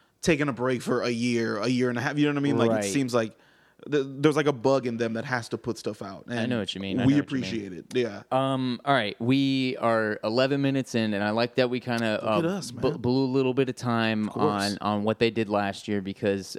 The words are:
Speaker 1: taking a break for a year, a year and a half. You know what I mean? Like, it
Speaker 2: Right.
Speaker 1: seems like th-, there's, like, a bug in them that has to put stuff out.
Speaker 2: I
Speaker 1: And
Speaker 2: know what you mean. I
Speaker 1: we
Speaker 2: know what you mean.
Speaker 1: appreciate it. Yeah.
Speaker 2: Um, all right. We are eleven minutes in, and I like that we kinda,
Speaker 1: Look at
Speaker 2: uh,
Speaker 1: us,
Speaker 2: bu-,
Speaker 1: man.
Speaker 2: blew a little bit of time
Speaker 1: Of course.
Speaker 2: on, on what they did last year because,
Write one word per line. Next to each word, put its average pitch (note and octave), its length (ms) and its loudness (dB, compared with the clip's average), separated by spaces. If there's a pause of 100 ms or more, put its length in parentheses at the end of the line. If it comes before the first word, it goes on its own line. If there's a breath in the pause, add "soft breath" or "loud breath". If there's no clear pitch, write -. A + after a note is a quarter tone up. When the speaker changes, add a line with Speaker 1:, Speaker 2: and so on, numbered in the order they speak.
(220 soft breath)
Speaker 1:
taking D3 260 2
a C3+ 40 0
break B2 300 -2
for B2 200 0
a B2 80 0
year, A#2 480 0
a G#2+ 100 -2
year B2+ 200 2
and A#2+ 100 -2
a - 20 -2
half. D3 180 -4
You D3 80 4
know D3 60 2
what C#3+ 60 -2
I C#3 40 -2
mean? C#3+ 160 2
Like, A2+ 120 4
it A2+ 40 2
Speaker 2:
Right. G#2+ 100 0
Speaker 1:
seems A#2+ 300 0
like A2+ 180 2 (560 soft breath)
th-, C#3 200 0
there's, C#3 260 2
like, C#3+ 120 2
a D3 60 2
bug C3 340 2
in A#2 100 -4
them A#2 160 0
that A2+ 140 -6
has B2 240 -4
to A2+ 80 -4
put A2+ 200 -6
stuff - 240 -8
out. G2 260 -14
Speaker 2:
I A#2+ 80 -6
Speaker 1:
And A#2+ 140 -2
Speaker 2:
know A#2+ 80 -2
what G2 160 -6
you F#2 60 -8
mean. G2 180 -4
I G#2+ 80 4
Speaker 1:
we C3+ 60 6
Speaker 2:
know D3 80 4
what C#3+ 100 -4
you C#3+ 60 -4
mean. B2+ 80 -2
Speaker 1:
appreciate G2 280 -6
it. E2 120 -14 (100)
Yeah. A2 280 -2 (100)
Speaker 2:
Um, C3 520 0
all C#3 100 2
right. A2 260 0
We C3 600 2
are A2 440 2
eleven C3 380 2
minutes C3+ 340 0
in, A2 180 0
and G2+ 80 -2
I G#2+ 80 0
like A#2 260 0
that B2+ 140 2
we B2+ 80 -2
kinda, A#2 440 0
Speaker 1:
Look G#2+ 220 2
at E3+ 60 0
Speaker 2:
uh, G3 60 -2
Speaker 1:
us, C3 160 -8
Speaker 2:
bu-, B2 180 -2
Speaker 1:
man. D#3+ 100 -4
Speaker 2:
blew B2+ 240 2
a B2+ 80 0
little C3 220 2
bit C3 140 2
of B2+ 80 -6
time A2+ 520 0
Speaker 1:
Of G2+ 60 -8
course. G#2 300 2
Speaker 2:
on, G2+ 160 -2
on G#2 240 0
what A2 160 0
they A#2 100 4
did A2 180 -2
last G2+ 380 -2
year G#2 140 0
because, G2 580 -2